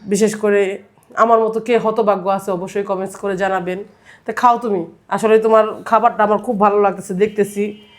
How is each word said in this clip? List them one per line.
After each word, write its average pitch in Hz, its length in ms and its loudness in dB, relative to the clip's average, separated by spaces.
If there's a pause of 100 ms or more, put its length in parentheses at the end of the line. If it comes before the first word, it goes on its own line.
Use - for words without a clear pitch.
বিশেষ 208 340 0
করে 202 480 0 (320)
আমার 226 240 4
মতো 220 200 -2
কে 226 180 0
হতভাগ্য 208 520 0
আছে, 196 220 -2
অবশ্যই 190 320 -4
কমেন্টস 190 320 -6
করে 196 220 -6
জানাবেন। 185 460 -4 (420)
তো - 100 -8
খাও 240 220 4
তুমি, 208 280 -4 (220)
আসলে 214 320 2
তোমার 220 440 2
খাবারটা 220 400 2
আমার 208 140 2
খুব 208 220 -4
ভালো 208 220 4
লাগতেছে, 190 320 -2
দেখতেছি 202 680 -2 (180)